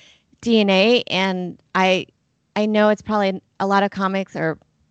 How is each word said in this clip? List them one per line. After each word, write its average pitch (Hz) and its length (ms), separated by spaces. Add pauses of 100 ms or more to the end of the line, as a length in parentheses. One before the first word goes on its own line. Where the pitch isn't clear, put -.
(420)
D 226 180
N 202 100
A, 208 380
and 185 500 (160)
I, 185 320 (520)
I 214 80
know 214 240
it's 208 120
probably 202 400 (180)
a 196 60
lot 196 180
of 185 80
comics 190 440
or 160 240 (320)